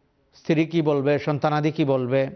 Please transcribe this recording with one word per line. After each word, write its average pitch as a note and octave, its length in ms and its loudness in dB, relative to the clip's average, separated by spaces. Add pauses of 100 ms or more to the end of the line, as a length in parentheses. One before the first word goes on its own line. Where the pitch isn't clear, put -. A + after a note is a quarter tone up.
(340)
স্ত্রী D#3+ 320 0
কি E3+ 160 0
বলবে, C#3+ 360 2
সন্তানাদি D3+ 540 -2
কি D#3 120 0
বলবে। C3+ 520 0